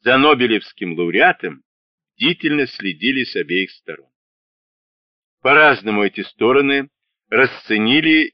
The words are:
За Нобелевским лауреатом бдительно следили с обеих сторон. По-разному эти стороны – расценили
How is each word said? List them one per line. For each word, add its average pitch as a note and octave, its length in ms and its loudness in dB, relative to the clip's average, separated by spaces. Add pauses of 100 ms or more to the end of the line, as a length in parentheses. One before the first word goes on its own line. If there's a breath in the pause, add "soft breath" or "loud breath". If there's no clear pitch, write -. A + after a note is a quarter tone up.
За B2+ 180 0
Нобелевским A2+ 760 0
лауреатом F2 680 -2 (540)
бдительно D3 500 -2
следили G#2 580 -6
с - 120 -10
обеих F2+ 360 -4
сторон. C#2+ 360 -20 (1300)
По-разному A#2+ 600 2
эти G2 180 -6
стороны – C#3 680 0 (400)
расценили C3 1040 0